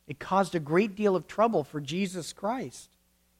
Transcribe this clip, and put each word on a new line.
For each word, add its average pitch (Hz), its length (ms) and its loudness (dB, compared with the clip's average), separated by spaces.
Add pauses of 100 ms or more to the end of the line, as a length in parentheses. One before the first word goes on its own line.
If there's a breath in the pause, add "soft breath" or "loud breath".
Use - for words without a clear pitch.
It 147 120 -10
caused 185 360 2
a 175 60 -2
great 185 360 2
deal 202 180 4
of 170 120 0
trouble 208 360 2
for 151 180 -8
Jesus 175 520 -4
Christ. 202 640 -6 (440)